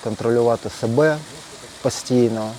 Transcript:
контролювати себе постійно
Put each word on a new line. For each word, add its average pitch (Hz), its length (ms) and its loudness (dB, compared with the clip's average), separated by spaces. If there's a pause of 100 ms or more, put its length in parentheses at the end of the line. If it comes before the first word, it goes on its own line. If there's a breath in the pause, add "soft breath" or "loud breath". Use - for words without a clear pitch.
контролювати 117 680 2 (100)
себе 151 360 4 (640)
постійно 113 760 0